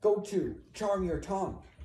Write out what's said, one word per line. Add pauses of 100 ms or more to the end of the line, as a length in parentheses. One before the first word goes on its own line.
Go
to, (180)
charm
your
tongue. (240)